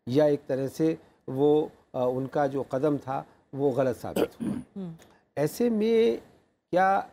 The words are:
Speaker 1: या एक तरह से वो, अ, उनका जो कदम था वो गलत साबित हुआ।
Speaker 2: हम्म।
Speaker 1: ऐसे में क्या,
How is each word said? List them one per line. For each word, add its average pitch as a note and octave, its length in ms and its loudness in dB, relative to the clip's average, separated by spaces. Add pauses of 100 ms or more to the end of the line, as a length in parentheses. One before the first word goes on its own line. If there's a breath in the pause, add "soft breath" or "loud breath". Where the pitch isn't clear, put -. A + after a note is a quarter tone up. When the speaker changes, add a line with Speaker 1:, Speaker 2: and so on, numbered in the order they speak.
Speaker 1:
या C#3+ 180 4
एक D3 200 0
तरह C3+ 200 -4
से D#3+ 320 -2 (300 soft breath)
वो, D3 420 2 (240)
अ, B2+ 40 -4
उनका B2+ 480 0
जो C3+ 160 -2
कदम C#3 360 0
था C3+ 280 -8 (280 soft breath)
वो C#3 160 0
गलत B2 260 0
साबित - 340 -4 (120)
हुआ। A3 80 -4
Speaker 2:
हम्म। G3 440 -10 (440 soft breath)
Speaker 1:
ऐसे D#3 320 0
में A3+ 480 2 (520)
क्या, F#3+ 420 2